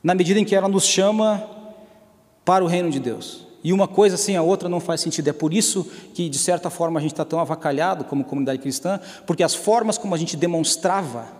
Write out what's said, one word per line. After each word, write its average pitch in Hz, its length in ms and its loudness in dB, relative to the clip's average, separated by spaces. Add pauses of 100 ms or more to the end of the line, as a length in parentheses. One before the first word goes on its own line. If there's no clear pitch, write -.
na 175 120 2
medida 180 240 4
em 208 60 4
que 202 100 2
ela 190 120 4
nos 196 180 2
chama 214 600 2 (1000)
para 185 180 6
o 175 40 2
reino 175 220 0
de 139 100 -2
Deus. - 480 -8 (160)
E 170 100 2
uma 190 140 4
coisa 190 280 4
sem 190 220 0
a 165 40 2
outra 180 280 2
não 175 100 -2
faz 170 220 -2
sentido. 156 280 -2
É 139 40 -2
por 156 200 -2
isso 196 320 0 (280)
que, 175 160 -4
de 123 80 -4
certa 170 320 0
forma, 165 300 -2
a - 20 -2
gente 151 120 -2
tá 156 120 -4
tão 165 140 -2
avacalhado 151 680 -2
como 139 180 -2
comunidade 135 360 -2
cristã, 175 400 -4 (260)
porque 170 180 2
as 160 100 2
formas 220 440 2
como 185 180 -2
a - 20 -2
gente 165 200 -4
demonstrava 165 920 -2 (120)